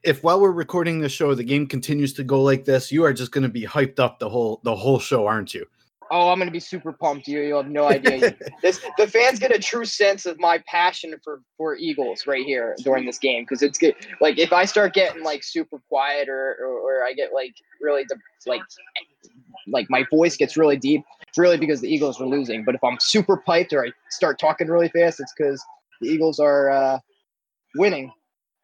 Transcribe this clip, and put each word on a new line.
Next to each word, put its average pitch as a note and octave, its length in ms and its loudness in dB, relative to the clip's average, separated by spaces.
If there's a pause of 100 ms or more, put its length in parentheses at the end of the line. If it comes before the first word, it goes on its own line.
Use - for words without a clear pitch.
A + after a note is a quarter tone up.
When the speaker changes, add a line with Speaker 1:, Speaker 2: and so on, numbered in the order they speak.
Speaker 1:
if C#3+ 200 -2
while E3+ 160 4
we're G3 140 4
recording E3+ 460 -4
the D3 100 -2
show, C#3+ 260 -2
the A#2+ 100 -4
game C#3 220 0
continues C#3 460 -2
to C#3+ 120 -8
go C3+ 180 2
like C3+ 240 2
this, C3 260 0
you D#3+ 120 4
are C#3+ 100 4
just B2 180 -8
gonna C3+ 160 0
be A2+ 160 -6
hyped C3+ 340 -2
up B2 200 0
the A2 100 -4
whole, A2+ 360 -2
the A2+ 120 0
whole B2 220 2
show, A2+ 280 0
aren't G#2+ 280 -2
you? F2+ 100 -12 (440)
Speaker 2:
Oh, F3 220 2
I'm F#3 80 2
gonna F3+ 140 -4
be E3+ 80 -8
super D#3+ 320 -10
pumped. C#3+ 340 -4
You, D3 140 -4
you D3 160 -2
have C#3 120 -2
no D3 180 0
idea. C#3 500 2 (120)
Speaker 1:
<laughs> - 140 -10
Speaker 2:
This, F3+ 180 2 (160)
the G#3 120 4
fans A#3 320 2
get B3 120 2
a G#3 60 4
true A3+ 260 -6
sense G3 400 0
of E3 140 -8
my E3+ 300 2
passion F3 440 -2 (120)
for, D3+ 180 -14 (140)
for D#3 180 -6
Eagles C#3 540 -4
right C3 180 -2
here A#2+ 380 -2
during C3 220 2
this B2 120 -8
game, A#2+ 260 0
'cause B2 160 -6
it's C#3+ 160 2
good. D#3+ 200 4 (240)
Like, D3+ 180 4
if E3 140 2
I F3+ 140 4
start G3 280 2
getting, E3 300 0
like, D3+ 180 -6
super D#3 460 -8
quiet C#3+ 400 -2
or, C3+ 320 -6
or, C3 400 -4
or B2 40 0
I C3 80 -2
get, C3 220 -4
like, C3 200 -6 (260)
really C#3+ 240 0
de-, C3 100 -10 (320)
like, B2 160 -4 (1040)
like, A2 240 -2
my C3 180 2
voice D#3+ 280 2
gets - 200 0
really D3+ 200 4
deep, C#3+ 260 0 (240)
it's - 120 -4
really F3 200 6
because D3+ 220 -2
the B2 80 -6
Eagles C#3+ 320 -2
are C3 60 -6
losing. B2 380 -2
But B2 120 0
if - 80 -2
I'm B2 160 0
super G3 380 2
piped F3 340 0
or C3+ 120 2
I A#2+ 60 -6 (180)
start D3+ 300 -2
talking D#3 300 0
really E3+ 220 4
fast, E3+ 280 2
it's C3+ 140 -12
'cause C#3 280 -2 (400)
the A#2 80 -4
Eagles D#3 300 0
are, C#3+ 320 4
uh, C3+ 280 2 (760)
winning, C#3+ 380 0 (520)